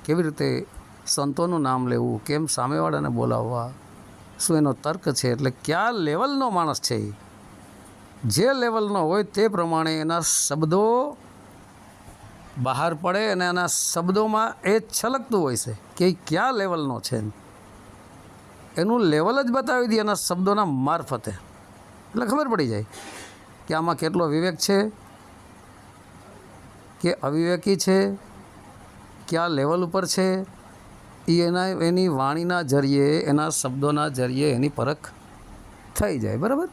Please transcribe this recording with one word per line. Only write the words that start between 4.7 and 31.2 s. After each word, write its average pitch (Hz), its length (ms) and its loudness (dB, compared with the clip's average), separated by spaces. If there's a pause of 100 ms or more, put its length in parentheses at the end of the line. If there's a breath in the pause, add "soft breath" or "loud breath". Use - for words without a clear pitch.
તર્ક 156 400 -4
છે, 123 200 0
એટલે 131 200 0 (120)
કયા 185 260 0
લેવલનો 240 600 0
માણસ 170 300 0
છે - 140 -2
એ. 107 180 -4 (1120)
જે 151 280 2
લેવલનો 220 500 0
હોય 180 200 2
તે 208 260 0
પ્રમાણે 160 500 0
એના 160 220 0
શબ્દો 202 960 2 (1400)
બહાર 131 360 0
પડે 185 360 -2
અને 180 140 0
એના 180 220 0
શબ્દોમાં 214 960 0
એ 208 180 2
છલકતું 233 600 -2
હોય 127 140 0
છે 110 220 -6 (180)
કે 180 120 4
એ 185 80 2 (120)
કયા 196 220 2
લેવલનો 170 500 -2
છે. 113 220 -4 (1500)
એનું 226 240 2
લેવલ 190 420 4
જ 240 80 0
બતાવી 247 360 2
દે 220 100 2
એના 214 180 2
શબ્દોના 190 500 0
મારફતે, 139 680 -2
એટલે - 960 -8
ખબર 277 220 0
પડી 185 200 0
જાય 107 180 -4 (840 loud breath)
કે 160 60 -2
આમાં 160 200 0
કેટલો 165 320 0
વિવેક 160 300 0
છે 202 320 2 (2000)
કે 175 120 2
અવિવેકી 170 640 0
છે, 190 380 2 (1120)
કયા 165 200 2
લેવલ 160 360 2
ઉપર 180 220 -2
છે, 190 360 0 (840)